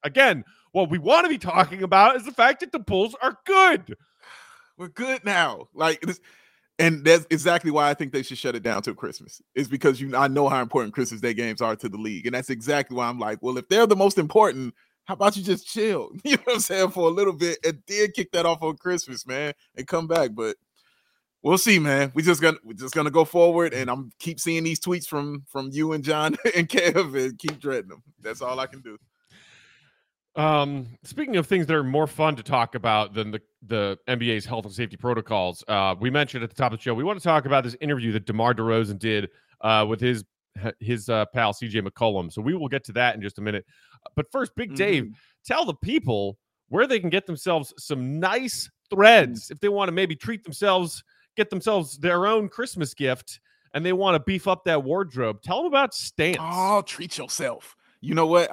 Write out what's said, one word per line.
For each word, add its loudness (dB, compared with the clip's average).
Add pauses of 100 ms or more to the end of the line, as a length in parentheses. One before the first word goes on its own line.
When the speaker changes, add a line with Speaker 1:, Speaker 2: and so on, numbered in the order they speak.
Speaker 1:
again, 2 (260)
what 0
we 0
wanna 4
be -2
talking 0
about 6
is -4
the -12
fact 4
that -8
the -4
Bulls 0
are -2
good. 4 (800)
Speaker 2:
We're -12
good -6
now. 0
Like, 0
this, -8 (560)
and 2
that's 6
exactly 2
why 4
I 2
think -8
they -2
should -14
shut -4
it -8
down -2
till -6
Christmas. -14 (120)
It's -2
because 2
you, -6
I 4
know 2
how 0
important -2
Christmas -6
Day -2
games -6
are 0
to -8
the -10
league, -8
and -6
that's -6
exactly -4
why -2
I'm -6
like, -6
"Well, -4
if -10
they're 6
the 4
most 4
important, 2 (300)
how -8
about 2
you -8
just -2
chill?" -4
<laughs> -14
You 2
know -6
what 0
I'm 0
saying, 0
for 2
a 2
little 0
bit, -2
and -4
then 0
kick -6
that 0
off 0
on -4
Christmas, -6
man, -6 (200)
and -10
come -2
back. 2
But -4 (840)
we'll 4
see, 4
man. 2
We 0
just 4
gonna, 2
we're -18
just -10
gonna 0
go 4
forward, 4
and -6
I'm -6 (100)
keep -8
seeing -2
these -4
tweets -4
from, -6
from -8
you -2
and -4
John 0
<laughs> 0
and 0
Kev, 2
and -4
keep -6
dreading -6
them. -20 (180)
That's -10
all -8
I -6
can -20
do. -16 (1400)
Speaker 1:
Um, 0 (160)
speaking -6
of 0
things 0
that 0
are 2
more 0
fun 0
to -14
talk 0
about 0
than -6
the, -8 (240)
the -2
N -2
B -2
A's -2
health -8
and -16
safety -8
protocols, -2
uh, 2
we -2
mentioned -2
at -6
the -20
top 0
of -6
the -20
show, -2
we -4
wanna -4
talk 2
about 2
this -8
interview -2
that -4
DeMar 2
DeRozan 0
did, -4 (300)
uh, 4
with -4
his, -2 (560)
his, -6
uh, 0
pal 0
C -8
J -4
McCollum. -2
So -10
we -2
will -6
get -6
to -14
that 0
in -12
just -10
a -12
minute. -4 (500)
But -6
first, -4
Big -8
Dave, 0
Speaker 2:
Mm-hmm. -12 (320)
Speaker 1:
tell -2
the -4
people -2 (320)
where 2
they 0
can -4
get 0
themselves -2
some -6
nice -2 (200)
threads 6
Speaker 2:
Mm. -14
Speaker 1:
if -16
they 0
wanna 0
maybe -2
treat -8
themselves, 0 (320)
get 0
themselves -2
their 2
own 2
Christmas -8
gift, -4 (320)
and -4
they 0
wanna 2
beef -2
up 0
that 2
wardrobe. -4
Tell -4
'em -2
about 0
Stance. -4
Speaker 2:
Oh, 0
treat -12
yourself. -8 (260)
You -4
know 4
what? 6